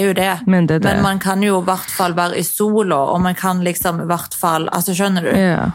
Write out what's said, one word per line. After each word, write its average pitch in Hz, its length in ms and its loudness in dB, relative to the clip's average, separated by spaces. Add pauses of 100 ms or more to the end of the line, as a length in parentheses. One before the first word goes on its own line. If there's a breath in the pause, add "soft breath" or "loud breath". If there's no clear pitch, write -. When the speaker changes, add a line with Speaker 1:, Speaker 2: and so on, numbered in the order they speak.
Speaker 1:
jo 190 60 2
det. 185 340 -2
Speaker 2:
Men 180 200 4
det 156 80 2
er 160 40 0
det. 196 140 2
Speaker 1:
Men 196 100 2
man 196 160 0
kan 190 240 -2
jo 196 180 2
i 175 40 -4
hvert 185 260 -4
fall 175 220 0
være 175 240 -2
i - 60 -2
sola, 208 520 0
og 139 260 2
man 180 140 0
kan 185 280 -2
liksom 175 380 -2
i 165 40 -6
hvert 175 280 -4
fall, 165 380 -2
altså 175 240 -2
skjønner 190 260 0
du? 170 160 0
Speaker 2:
Ja. 180 360 2